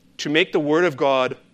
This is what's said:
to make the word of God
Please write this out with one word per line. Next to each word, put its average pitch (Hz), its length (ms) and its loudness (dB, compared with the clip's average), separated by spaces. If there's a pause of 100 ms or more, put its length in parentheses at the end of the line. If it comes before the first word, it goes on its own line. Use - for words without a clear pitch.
(160)
to - 140 -8
make 165 220 0
the 196 60 0
word 156 280 2
of 151 100 -4
God 131 400 0 (180)